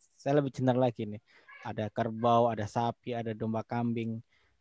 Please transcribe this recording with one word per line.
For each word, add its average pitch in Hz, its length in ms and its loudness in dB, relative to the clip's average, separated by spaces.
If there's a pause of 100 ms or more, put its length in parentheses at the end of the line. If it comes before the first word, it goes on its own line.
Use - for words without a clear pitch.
(180)
saya 143 240 2
lebih 139 140 -2
benar 127 220 4
lagi 123 280 2
nih. 104 160 -10 (440)
Ada 110 240 -6
kerbau, 117 600 4
ada 107 160 -4
sapi, 120 480 -4
ada 113 200 -4
domba 110 320 -4
kambing. 117 560 -4 (380)